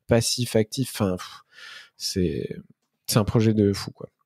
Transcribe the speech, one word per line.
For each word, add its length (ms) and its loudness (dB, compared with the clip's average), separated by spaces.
passif, 500 2
actif ? 360 0
Enfin, 220 0
pff, 280 -14
c'est, 640 -4
c'est 120 2
un 40 4
projet 300 2
de 180 4
fou, 200 -6
quoi. 180 -18